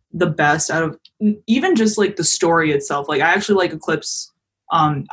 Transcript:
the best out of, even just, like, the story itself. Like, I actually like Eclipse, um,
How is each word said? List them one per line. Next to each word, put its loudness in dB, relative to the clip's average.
the 0
best 0
out -2
of, -6
even 2
just, 2
like, 0
the -2
story 2
itself. -4
Like, 0
I 4
actually 2
like 2
Eclipse, -6
um, 0